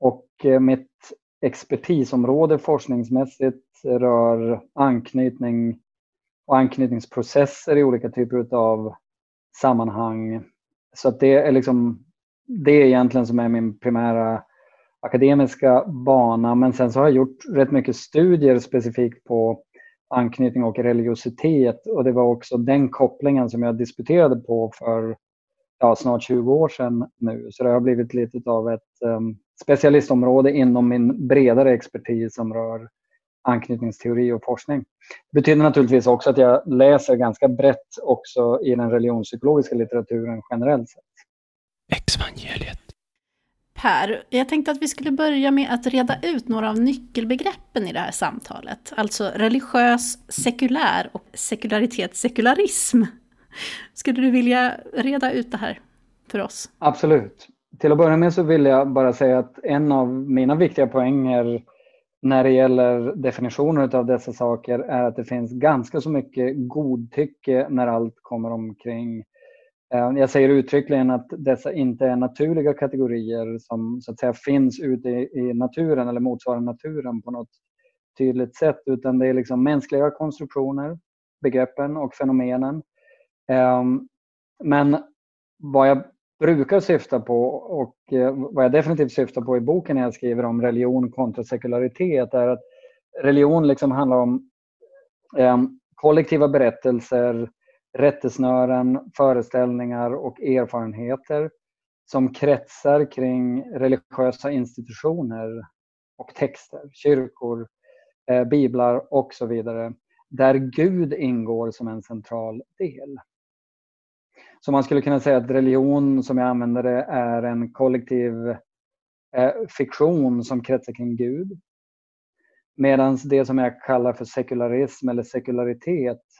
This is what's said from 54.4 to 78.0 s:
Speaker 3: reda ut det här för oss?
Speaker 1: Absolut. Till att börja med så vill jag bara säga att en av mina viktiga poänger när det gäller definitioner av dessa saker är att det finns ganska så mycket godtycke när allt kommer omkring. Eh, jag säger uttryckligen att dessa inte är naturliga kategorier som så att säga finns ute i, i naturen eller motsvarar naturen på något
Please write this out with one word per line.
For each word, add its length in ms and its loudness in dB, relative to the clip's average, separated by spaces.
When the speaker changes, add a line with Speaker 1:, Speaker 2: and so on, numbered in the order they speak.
Speaker 3:
reda 380 -2
ut 180 -6
det 60 -10
här 240 -8
för 100 -4
oss? 380 -10
Speaker 1:
Absolut. 680 0
Till 140 2
att 60 2
börja 180 4
med 180 2
så 80 0
vill 220 4
jag 280 4
bara 200 2
säga 260 2
att 240 -6
en 300 0
av 160 2
mina 460 0
viktiga 320 2
poänger 760 -2
när 220 2
det 60 4
gäller 640 2
definitioner 800 -2
av 100 0
dessa 260 -2
saker 460 -4
är 240 -4
att 140 -2
det 80 -8
finns 280 -8
ganska 480 0
så 100 -6
mycket 460 -4
godtycke 1120 -4
när 160 0
allt 360 -2
kommer 280 -8
omkring. 720 -10
Eh, 220 0
jag 140 2
säger 180 4
uttryckligen 640 2
att 200 -4
dessa 420 -4
inte 340 -2
är 100 0
naturliga 580 -2
kategorier 840 -4
som 420 -8
så 120 -16
att 60 -14
säga 140 -2
finns 480 -2
ute 280 -4
i, 260 -4
i 200 -4
naturen 540 -2
eller 120 -4
motsvarar 400 -4
naturen 640 -8
på 80 -14
något 200 -12